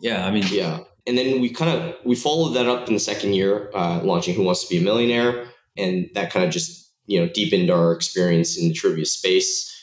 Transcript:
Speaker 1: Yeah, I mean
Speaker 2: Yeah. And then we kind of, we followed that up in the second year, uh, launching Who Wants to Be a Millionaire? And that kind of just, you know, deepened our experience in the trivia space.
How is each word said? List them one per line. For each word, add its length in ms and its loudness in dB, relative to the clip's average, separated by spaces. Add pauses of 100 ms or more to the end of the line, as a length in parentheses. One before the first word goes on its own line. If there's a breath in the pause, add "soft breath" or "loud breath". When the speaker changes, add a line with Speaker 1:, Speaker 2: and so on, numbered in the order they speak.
Speaker 1:
Yeah, 260 -2
I 40 -2
mean 200 0
Speaker 2:
Yeah. 300 -2 (260)
And 100 0
then 240 2
we 100 0
kind 200 0
of, 240 -4 (100)
we 120 2
followed 380 0
that 120 2
up 220 0
in 60 2
the 60 2
second 340 -2
year, 400 0
uh, 280 0
launching 320 0
Who 80 0
Wants 220 0
to 40 -14
Be 100 2
a 40 2
Millionaire? 640 0 (300 loud breath)
And 380 -2
that 180 -4
kind 120 2
of 60 2
just, 420 -8 (140)
you 140 2
know, 120 2
deepened 380 2
our 220 4
experience 680 0
in 100 2
the 60 0
trivia 320 0
space. 680 0 (100)